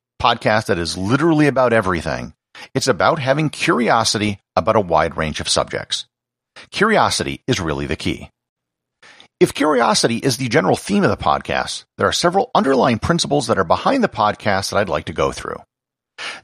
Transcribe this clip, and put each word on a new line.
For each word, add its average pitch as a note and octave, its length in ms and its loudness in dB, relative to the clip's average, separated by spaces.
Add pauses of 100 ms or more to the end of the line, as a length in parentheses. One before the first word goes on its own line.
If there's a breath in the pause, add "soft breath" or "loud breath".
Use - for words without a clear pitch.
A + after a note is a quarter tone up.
(200)
podcast A#2 460 2
that G2 120 0
is E2+ 200 -4
literally D3 480 2
about B2+ 260 2
everything, F#2 600 -2 (400 loud breath)
it's C3+ 140 -2
about A2+ 300 2
having C#3+ 300 0
curiosity A#2 880 0 (160)
about F#2+ 220 2
a A2 40 6
wide E2 360 0
range D#2 240 -4
of - 80 -6
subjects. - 580 -4 (640 loud breath)
Curiosity A2+ 760 0
is B2 140 0
really D2 240 -2
the C#2 120 -4
key. - 340 -6 (1080 loud breath)
If E3+ 140 4
curiosity A#3 640 2
is B2 220 -2
the C3 100 -4
general D3+ 260 2
theme G3 300 0
of C3 60 4
the F#2 120 -4
podcast, C#2 640 -2 (140)
there G2+ 100 2
are - 60 0
several F3 400 0
underlying G3+ 440 2
principles D3 500 0
that G#2 100 2
are F#2+ 60 2
behind F#3+ 380 0
the G3 60 0
podcast G#2 640 -2
that F#2+ 80 0
I'd G2+ 100 0
like D2+ 160 -4
to - 80 -8
go D2 200 0
through. - 260 -10 (840 loud breath)